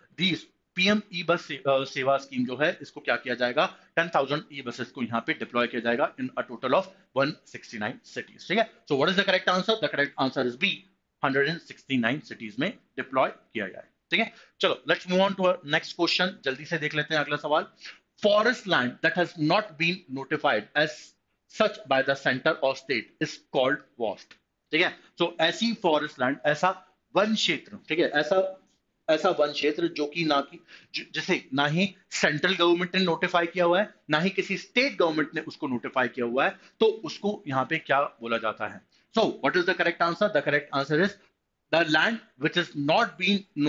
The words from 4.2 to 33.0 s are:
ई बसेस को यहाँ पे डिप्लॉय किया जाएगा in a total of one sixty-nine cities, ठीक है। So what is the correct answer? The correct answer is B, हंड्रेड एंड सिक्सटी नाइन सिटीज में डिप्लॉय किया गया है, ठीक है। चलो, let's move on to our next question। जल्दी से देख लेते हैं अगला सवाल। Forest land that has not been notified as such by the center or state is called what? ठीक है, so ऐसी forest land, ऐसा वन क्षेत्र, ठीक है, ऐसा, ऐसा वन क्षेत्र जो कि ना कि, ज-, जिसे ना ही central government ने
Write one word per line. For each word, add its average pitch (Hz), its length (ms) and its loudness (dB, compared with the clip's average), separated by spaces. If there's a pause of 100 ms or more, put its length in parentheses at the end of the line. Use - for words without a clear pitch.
ई 139 80 -14
बसेस 120 300 -10
को 131 120 -8
यहाँ 117 240 -4
पे 160 60 0
डिप्लॉय 120 340 -2
किया 120 140 -6
जाएगा 120 340 0
in 127 100 -8
a 127 180 -6
total 127 300 -4
of 190 100 4 (340)
one 139 100 2
sixty-nine 117 680 -10 (220)
cities, - 300 -14
ठीक 196 100 -2
है। 220 120 0 (220)
So 139 60 2
what 165 160 2
is 180 60 -2
the 190 100 2
correct 185 260 2
answer? 202 280 0
The 143 120 0
correct 143 300 0
answer 127 260 0
is 127 120 -8
B, 196 60 2 (560)
हंड्रेड 139 240 2
एंड 170 100 -4
सिक्सटी - 380 -6
नाइन 120 220 0
सिटीज 110 400 -14
में 175 100 0 (280)
डिप्लॉय 131 320 0
किया - 380 -8
गया - 120 -14
है, - 100 -20 (220)
ठीक 175 80 2
है। 220 140 -2 (280)
चलो, 165 280 0
let's 175 180 0
move 185 140 4
on 196 140 2
to 185 100 0
our 180 100 4 (200)
next - 260 -2
question। 180 280 2 (140)
जल्दी 139 220 -4
से 165 120 -4
देख 151 180 -4
लेते 151 200 -2
हैं 147 60 2
अगला 147 160 -4
सवाल। 156 300 0 (580)
Forest 214 420 2
land 131 240 2 (140)
that 165 180 0
has 170 160 -8 (140)
not 214 180 0 (120)
been 175 120 0 (220)
notified 135 460 0 (140)
as 151 140 2 (680)
such 208 180 0 (120)
by 131 120 4
the 135 140 0 (100)
center 139 360 2
or 135 120 2
state - 520 -4
is - 100 -10 (180)
called 139 220 2 (240)
what? - 360 -8 (340)
ठीक 156 100 2
है, 175 160 0 (240)
so 170 60 2 (120)
ऐसी 170 340 0
forest 151 460 0
land, 131 260 0
ऐसा 151 240 2 (460)
वन 214 200 2
क्षेत्र, 139 420 -2 (120)
ठीक 156 100 0
है, 143 100 4
ऐसा, 185 540 0 (460)
ऐसा 160 200 4
वन 147 220 2
क्षेत्र 151 360 0
जो 156 180 -4
कि 165 200 -4
ना 143 160 2
कि, - 240 -10 (300)
ज-, 113 180 -8
जिसे 156 400 -2
ना 143 120 2
ही 180 300 0 (160)
central 180 440 0
government 175 400 4
ने 190 80 2